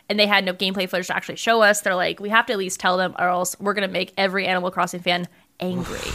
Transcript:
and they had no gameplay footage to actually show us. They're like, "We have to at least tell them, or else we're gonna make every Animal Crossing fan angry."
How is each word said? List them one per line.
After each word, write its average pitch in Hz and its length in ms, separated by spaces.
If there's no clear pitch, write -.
and 208 100
they 208 80
had 202 160
no 185 100
gameplay 190 360
footage 185 180
to 180 80
actually - 220
show 233 240
us. 208 180
They're 190 160
like, 170 240
"We 202 100
have 226 180
to 240 60
at 202 60
least 190 220
tell 185 160
them, 185 200
or 180 120
else 180 320
we're 202 120
gonna 202 140
make 180 300
every 196 280
Animal 185 260
Crossing 180 280
fan 175 300
angry." 180 400